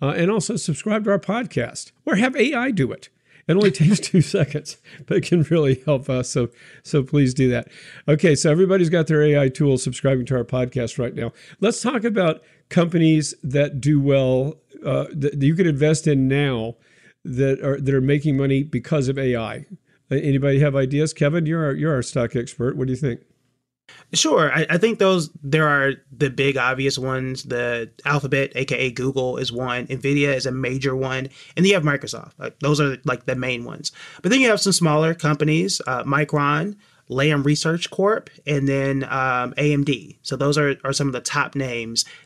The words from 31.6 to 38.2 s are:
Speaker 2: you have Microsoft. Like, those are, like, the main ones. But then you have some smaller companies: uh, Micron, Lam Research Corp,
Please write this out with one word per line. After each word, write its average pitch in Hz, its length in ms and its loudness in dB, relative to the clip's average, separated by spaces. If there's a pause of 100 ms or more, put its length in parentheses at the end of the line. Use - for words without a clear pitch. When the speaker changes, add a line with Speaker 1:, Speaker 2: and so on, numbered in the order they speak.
Speaker 2:
you 196 80 6
have 175 80 2
Microsoft. 139 560 -4
Like, 131 220 -12
those 143 200 2
are, 139 240 0
like, 127 220 -4
the 127 100 -4
main 127 280 -6
ones. 120 280 -12 (300)
But 185 100 2
then 269 80 4
you 254 80 4
have 214 140 2
some 196 100 2
smaller 160 400 2
companies: 156 720 0
uh, 123 180 -4
Micron, 147 680 0 (360)
Lam 143 320 0
Research 160 480 0
Corp, 208 400 -2 (160)